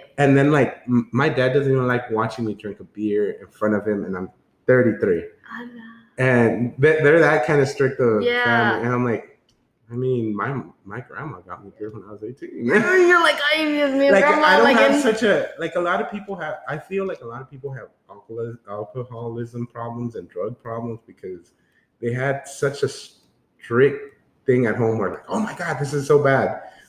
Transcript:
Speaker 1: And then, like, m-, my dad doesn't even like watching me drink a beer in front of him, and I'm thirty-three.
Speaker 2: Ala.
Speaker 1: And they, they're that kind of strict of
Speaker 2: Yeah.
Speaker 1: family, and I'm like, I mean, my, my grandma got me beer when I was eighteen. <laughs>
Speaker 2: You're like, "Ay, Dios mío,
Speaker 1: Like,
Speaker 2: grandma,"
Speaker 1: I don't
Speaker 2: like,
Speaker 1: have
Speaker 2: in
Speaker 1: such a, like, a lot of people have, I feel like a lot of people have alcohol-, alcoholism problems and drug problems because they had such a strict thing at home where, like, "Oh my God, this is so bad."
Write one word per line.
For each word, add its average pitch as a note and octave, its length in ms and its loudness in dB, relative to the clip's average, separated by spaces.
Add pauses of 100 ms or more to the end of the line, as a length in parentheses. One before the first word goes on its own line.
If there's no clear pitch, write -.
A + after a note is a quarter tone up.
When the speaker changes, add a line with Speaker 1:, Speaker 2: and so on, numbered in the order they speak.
(180)
Speaker 1:
And C#3 180 4
then, C#3 160 4
like, C3+ 360 0
m-, A#2+ 240 0
my C#3 180 0
dad B2+ 240 0
doesn't C3+ 180 2
even C3 140 2
like A#2+ 240 -2
watching A2+ 360 -4
me G#2 100 -4
drink G2+ 240 -12
a G2 80 -20 (100)
beer G#2 260 0 (180)
in F#2+ 60 -20 (120)
front G#2+ 160 2
of G2+ 120 -2
him, G2+ 180 -2
and F#2+ 120 -6
I'm F#2 120 -8 (360)
thirty-three. G#2+ 560 2
Speaker 2:
Ala. - 680 -16 (280)
Speaker 1:
And A#2+ 600 2
they, D#3 140 6 (100)
they're D3+ 160 6
that D3+ 260 4
kind D3 160 2
of C3+ 60 2
strict C3+ 320 -2
of A2 240 2
Speaker 2:
Yeah. - 200 0
Speaker 1:
family, A#2 440 2
and B2 80 0
I'm B2 100 0
like, A2+ 240 -4 (600)
I A#2+ 40 -12
mean, B2 400 -2
my, G2+ 140 -4 (360)
my G#2 160 -12
grandma A#2 400 -14
got F2+ 220 -16
me G2 140 -20
beer G#2+ 140 -10
when G#2 160 -16
I G#2 60 -20
was G#2 100 -16
eighteen. A#2 280 -12
<laughs> - 140 -8
Speaker 2:
You're F4 560 4
like, - 160 2 (140)
"Ay, D#4 140 0
Dios D4 260 0
mío, C#4 200 4
Speaker 1:
Like, C#4 140 6
Speaker 2:
grandma," D4+ 220 4
Speaker 1:
I F#3+ 100 6
don't A3+ 60 6
Speaker 2:
like, B3+ 140 6
Speaker 1:
have C#4 180 6
Speaker 2:
in D4 60 2
Speaker 1:
such A3+ 220 0
a, F3 260 2 (100)
like, D#3+ 160 -6
a F3+ 60 -2
lot F3+ 200 0
of G#3+ 80 -8
people G3+ 260 -10
have, D#3+ 200 -8 (120)
I C#3+ 120 -6
feel G3 260 -6
like F#3 160 -8
a B2+ 120 -16
lot B2 80 -12
of C3 100 -20
people C3+ 220 -12
have A2 160 -14 (200)
alcohol-, A2+ 460 -12 (120)
alcoholism A#2 1000 -10
problems A#2 480 -10
and F2 140 -12
drug A2 340 -8
problems A#2 420 -10
because F#2 460 -16 (500)
they A#2 100 -4
had C3+ 360 -4
such - 340 -6
a C#3 80 0
strict - 1300 -4 (300)
thing B2 180 2
at G#2+ 100 0
home A2+ 220 0
where, F#2+ 140 -2
like, - 160 -12
"Oh G3 120 -4
my G#3+ 160 -6
God, E3 240 -6
this C#3 140 -6
is C#3+ 140 -4
so D3 160 6
bad." B2+ 380 2 (280)